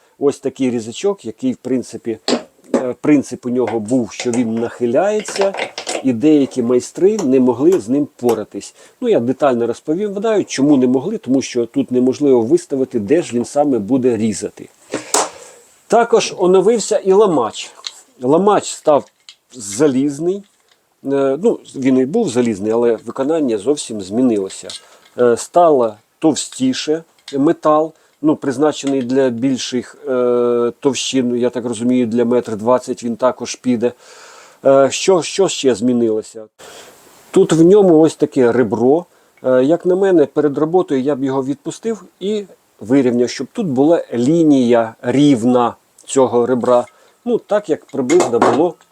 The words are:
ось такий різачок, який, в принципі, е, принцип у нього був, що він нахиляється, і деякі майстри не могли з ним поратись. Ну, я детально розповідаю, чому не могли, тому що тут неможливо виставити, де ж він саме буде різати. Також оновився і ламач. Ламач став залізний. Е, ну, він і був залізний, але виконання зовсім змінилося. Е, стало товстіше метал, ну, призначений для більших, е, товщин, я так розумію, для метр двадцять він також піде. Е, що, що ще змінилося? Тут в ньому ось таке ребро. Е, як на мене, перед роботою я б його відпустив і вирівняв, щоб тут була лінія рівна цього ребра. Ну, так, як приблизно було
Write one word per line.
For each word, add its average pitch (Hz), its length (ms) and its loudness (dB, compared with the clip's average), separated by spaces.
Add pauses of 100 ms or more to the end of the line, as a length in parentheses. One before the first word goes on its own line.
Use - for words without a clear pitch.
(200)
ось 139 200 0
такий 131 320 -4
різачок, 120 540 -6
який, 120 280 -6
в - 40 -10
принципі, 117 640 -6 (560)
е, 127 260 -2
принцип 135 460 0
у - 20 -6
нього 117 320 -2
був, 110 320 -2
що - 180 -6
він 113 240 -2
нахиляється, 185 1000 -2 (500)
і 262 80 0
деякі 139 500 2
майстри 139 560 0
не 135 220 2
могли 127 400 2
з 101 80 -10
ним 139 280 -2
поратись. 107 580 -4 (260)
Ну, 247 80 -4
я 175 120 2
детально 120 460 0
розповідаю, 196 800 -4
чому 143 320 2
не 127 100 2
могли, 135 320 -2
тому 127 240 -2
що 120 240 -4
тут 131 240 -4
неможливо 127 520 2
виставити, 131 580 -2
де 139 220 0
ж 117 120 -8
він 120 100 -2
саме 143 340 0
буде 120 380 0
різати. 104 520 -6 (1200)
Також 226 500 2
оновився 190 600 2
і 190 140 0
ламач. 175 580 0 (520)
Ламач 170 500 2
став 147 320 2 (500)
залізний. 139 880 -2 (720)
Е, 139 300 0
ну, 220 160 2 (180)
він 131 220 2
і 131 80 2
був 196 220 0
залізний, 110 440 -2
але 117 320 2
виконання 135 540 -2
зовсім 113 440 -4
змінилося. 101 640 -2 (500)
Е, 120 180 2
стало 135 580 2 (240)
товстіше 151 840 -2 (300)
метал, 156 600 0 (300)
ну, 147 140 2
призначений 139 640 -2
для 131 260 0
більших, 120 680 -4 (120)
е, 120 720 0
товщин, 123 560 -2
я 120 140 0
так 120 140 -6
розумію, 120 420 0
для 120 180 0
метр 117 320 -2
двадцять 123 480 -2
він 117 120 -6
також 120 380 -4
піде. 120 380 -2 (720)
Е, 135 260 4
що, 180 320 0
що 185 260 0
ще 131 260 0
змінилося? 110 720 -2 (840)
Тут 185 220 2
в 160 100 4
ньому 180 360 6
ось 160 180 4
таке 127 360 0
ребро. 123 520 0 (400)
Е, 127 200 2
як 165 220 0
на 180 100 2
мене, 185 300 2
перед 147 320 -2
роботою 160 420 0
я 143 140 -2
б 131 100 -6
його 135 200 -2
відпустив 208 600 -8 (160)
і 202 240 -6 (360)
вирівняв, 120 500 0
щоб 131 220 -10
тут 226 140 -6
була 147 380 2 (100)
лінія 123 880 2
рівна 123 720 2 (300)
цього 120 420 2
ребра. 120 400 2 (380)
Ну, 240 140 0
так, 208 300 -4
як 143 160 -4
приблизно - 540 0
було 160 360 2 (180)